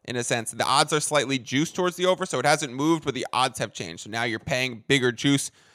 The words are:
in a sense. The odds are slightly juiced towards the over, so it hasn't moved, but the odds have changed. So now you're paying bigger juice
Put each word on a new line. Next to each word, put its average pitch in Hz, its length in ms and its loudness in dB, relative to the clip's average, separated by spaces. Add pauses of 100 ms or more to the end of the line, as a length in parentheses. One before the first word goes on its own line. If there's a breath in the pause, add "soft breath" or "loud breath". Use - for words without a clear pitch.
in 123 100 -6
a 120 80 -2
sense. 117 260 -2
The 117 140 -2
odds 143 280 6
are 151 60 4
slightly 135 400 0
juiced 131 380 -2
towards 180 180 0
the 180 120 -2
over, 185 200 0
so 135 140 -2
it 139 60 2
hasn't 147 260 2
moved, 151 320 0
but 139 100 -2
the 127 180 -6
odds 127 280 0
have 113 120 -4
changed. 85 300 -10
So 107 80 -14
now 113 140 -4
you're 110 160 -4
paying 127 480 -4
bigger 127 240 4
juice 139 400 0 (220 soft breath)